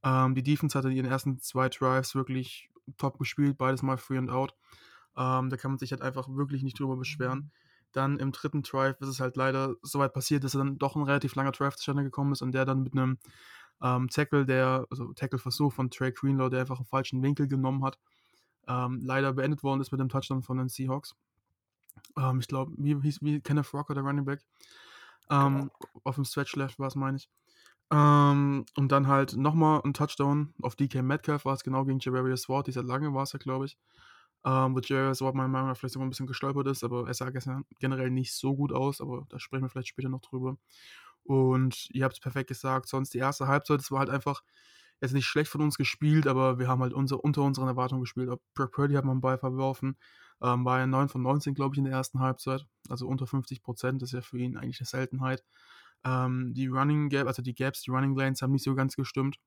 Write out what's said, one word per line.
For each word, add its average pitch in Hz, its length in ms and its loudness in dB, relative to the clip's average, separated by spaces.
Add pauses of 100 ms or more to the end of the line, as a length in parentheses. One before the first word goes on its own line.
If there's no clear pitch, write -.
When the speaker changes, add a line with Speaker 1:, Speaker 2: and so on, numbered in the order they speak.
Speaker 1:
Ähm, 131 320 4
die 127 80 0
Defense 143 340 2
hatte 131 100 0
in 131 80 0
ihren 131 100 0
ersten 131 340 0
zwei 131 280 0
Drives 131 480 0
wirklich 131 540 -4 (260)
top - 240 -4
gespielt, 139 380 2
beides 131 240 0
mal 131 160 0
Free 131 200 -4
and 127 120 -2
Out. 131 240 -2 (640)
Ähm, 131 320 0
da 131 80 -4
kann 135 140 -4
man 135 80 -4
sich 131 120 -6
halt 131 100 -6
einfach 131 280 -6
wirklich 139 340 -4
nicht 131 160 -6
drüber 135 160 -2
beschweren. 131 560 -4 (400)
Dann 135 280 0
im 135 120 0
dritten 143 320 -2
Drive 135 380 0
ist 135 80 -6
es 131 100 -6
halt 127 160 -2
leider 135 460 0
so 143 180 -4
weit 139 140 2
passiert, 139 320 0
dass 127 80 -2
dann 139 240 0
doch 139 180 0
ein 151 80 2
relativ 143 320 2
langer 139 160 0
Drive 139 240 -2
zustande 143 280 -2
gekommen 139 280 0
ist 135 100 -2
und 127 120 -2
der 131 100 2
dann 135 200 2
mit 127 100 -4
einem, 131 240 2 (640)
ähm, 127 260 2
Tackle, 143 380 2
der, 131 440 2
also 120 220 -8
Tackle-Versuch 135 600 0
von 131 180 -2
Trey 131 220 -2
Greenlaw, 135 360 2
der 127 120 0
einfach 127 160 -4
einen 127 80 -8
falschen 131 360 -2
Winkel 139 280 2
genommen 135 340 0
hat, 135 160 -4 (680)
ähm, 127 340 -2
leider 135 300 0
beendet 139 280 0
worden 135 200 0
ist 131 100 -4
mit 131 80 -2
dem 131 80 2
Touchdown 135 340 -2
von 127 160 -2
den 131 120 0
Seahawks. 131 460 -4 (1000)
Ähm, 131 220 2
ich 123 80 -4
glaub, 135 300 -2
wie 143 200 2
hieß, 143 240 0
wie 147 200 0
Kenneth 143 320 0
Walker, 147 200 -4
der 139 100 -2
Running 139 200 0
Back? 139 160 -4 (920)
Ähm, 139 300 4
Speaker 2:
Genau. 139 100 -6 (360)
Speaker 1:
auf 135 100 -2
dem 143 80 0
Stretch 139 320 -4
Left 135 240 -6
war's, 135 160 -4
meine 135 220 -2
ich. - 120 -12 (640)
Ähm, 143 720 6 (120)
und 139 160 4
dann 139 140 4
halt 139 280 4
nochmal 151 480 4
ein 143 100 0
Touchdown 147 680 0
auf 127 160 -4
D 143 100 2
K 131 140 -2
Metcalf 143 420 0
war's, 135 220 -2
genau, 131 180 0
gegen 135 160 0
Javarius 127 480 -2
Ward, 139 200 -2
dieser 127 140 -4
lange 135 320 -2
war's 135 200 -2
ja, 143 60 -10
glaub 131 260 -4
ich. - 120 -12 (680)
Ähm, 131 280 2
wo 131 60 0
Javarius 135 400 0
Ward 135 160 0
meiner 131 140 0
Meinung 131 180 0
nach 131 80 -2
vielleicht 127 200 -8
sogar 131 120 -4
ein - 20 -2
bisschen 127 180 -6
gestolpert 135 400 -2
ist, 135 180 -2
aber 120 220 -2
er 131 60 -4
sah 127 160 -4
gestern 131 360 -6 (140)
generell 131 300 -2
nicht 127 260 -2
so 139 200 -2
gut 143 160 -2
aus, 135 300 -2
aber 139 260 -8
da - 100 -16
sprechen 131 260 -6
wir 127 60 -4
vielleicht 127 200 -10
später 131 180 -8
noch 131 140 -6
drüber. 131 360 -6 (680)
Und 131 680 2
ihr 131 140 0
habt's - 160 -4
perfekt 135 260 -6
gesagt, 131 400 -4
sonst 135 260 -2
die 123 40 -2
erste 131 320 0
Halbzeit, 143 320 2
es - 100 -8
war 135 80 0
halt 139 100 2
einfach 139 340 -2 (580)
jetzt 127 120 -2
nicht 135 120 2
schlecht - 260 0
von 147 100 0
uns 151 160 2
gespielt, 151 480 4
aber 131 320 4
wir 123 120 0
haben 127 120 2
halt 123 120 0
unser, 135 300 0
unter 147 180 2
unseren 135 260 2
Erwartungen 127 340 0
gespielt. 127 280 -4
Ob 123 120 -6 (120)
Brock 135 180 -2
Purdy 143 220 2
hat 139 100 4
mal 135 80 2
einen 131 100 2
Ball 131 160 2
verworfen, 135 600 -2 (440)
ähm, 123 240 2
war 127 140 4
ja 127 80 2
neun 135 220 2
von 131 120 -4
neunzehn, 139 320 0
glaub 139 200 0
ich, 139 60 0
in 135 60 2
der 131 80 -2
ersten 131 260 -2
Halbzeit, 131 460 -2 (240)
also 127 180 -6
unter 131 200 -2
fünfzig 131 340 -4
Prozent, 127 400 -4
das 123 80 -8
ist 127 40 -8
ja 123 80 -6
für 123 180 -10
ihn 123 180 -4
eigentlich 123 220 -8
eine 123 80 -8
Seltenheit. 131 560 -4 (600)
Ähm, 127 500 -2
die 131 140 -2
Running 147 420 2
Gap, 139 180 0
also 131 140 -4
die 123 120 -4
Gaps, 131 280 -2
die 127 100 -6
Running 135 240 2
Lanes 135 260 0
haben 131 100 0
nicht 135 120 2
so 135 120 0
ganz 135 200 0
gestimmt. 135 520 -2